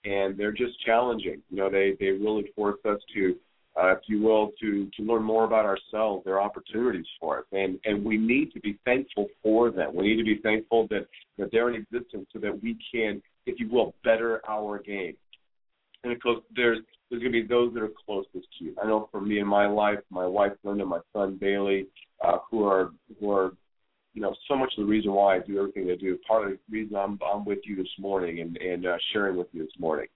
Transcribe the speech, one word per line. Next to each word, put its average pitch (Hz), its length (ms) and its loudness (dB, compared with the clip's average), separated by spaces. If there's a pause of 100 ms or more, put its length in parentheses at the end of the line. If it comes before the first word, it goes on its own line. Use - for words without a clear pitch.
and 98 340 -2
they're 104 140 -2
just 120 320 -4
challenging. 113 640 0
You 92 60 -8
know, 98 140 0
they, 98 280 2
they 98 120 0
really 104 440 0
force 101 240 0 (100)
us 104 120 0 (140)
to, 92 200 2 (420)
uh, 92 140 4
if 95 160 4
you 107 160 0
will, 107 380 4
to, 101 360 -2
to 107 60 -8
learn 110 200 0
more 110 220 4
about 110 220 4
ourselves, 101 580 -2
their 95 160 0
opportunities 101 640 -2 (160)
for 78 200 -2
us. - 100 -16
And, 95 340 -2
and 104 200 0
we 110 120 0
need 127 360 2
to - 80 -14
be 101 240 -6
thankful 127 420 0 (160)
for 113 300 4
them. 82 220 -2
We 92 100 0
need 110 120 4
to 110 80 0
be 107 180 2
thankful 110 480 2
that, 101 180 -4 (300)
that 98 120 -4
they're 117 180 2
in 120 60 -2
existence 110 580 -10
so 110 60 -14
that 104 240 -6
we 113 160 -4 (160)
can, 107 260 -2 (260)
if 123 120 -6
you 113 100 -4
will, 117 260 2 (100)
better 113 440 2
our 104 300 -4
game. 98 380 -8 (880)
And 123 80 -4
of 120 100 -8
course, 117 180 0 (140)
there's, 117 240 2 (320)
there's 120 100 -6
gonna 123 120 -2
be 117 100 2
those 120 320 2
that 113 80 -4
are 107 80 -4 (160)
closest 98 400 -8 (120)
to 85 60 -12
you. 76 160 -10
I 104 60 -2
know 110 240 2
for 104 100 -8
me 104 200 0
in 101 60 -2
my 101 200 4
life, 104 320 2 (100)
my 90 180 -4
wife 101 260 2 (100)
Linda, 101 240 -4
my 85 140 -2 (120)
son 98 260 -2
Bailey, 98 500 0 (360)
uh, 87 140 4 (100)
who 110 160 0
are, 95 280 4 (260)
who 101 140 -2
are, 95 200 2 (600)
you 107 80 -6
know, 101 120 -2 (140)
so 143 80 2
much 131 220 0
of 104 80 -2
the 104 40 2
reason 107 220 2
why 98 240 6
I 90 40 -2
do 98 180 -4
everything 98 320 -2
I 90 60 0
do. 92 200 -2 (100)
Part 110 200 2
of 98 60 -4
the 95 60 -8 (120)
reason 107 260 -6
I'm, 98 220 -4 (120)
I'm 104 140 -2
with 101 200 -2
you 101 120 -8
this 90 100 -4 (120)
morning 92 420 -4
and, 85 160 -6
and, 90 300 -2
uh, 87 100 0 (160)
sharing 98 240 0
with 87 160 -4
you 82 100 -8
this 78 160 -10
morning. 78 380 -2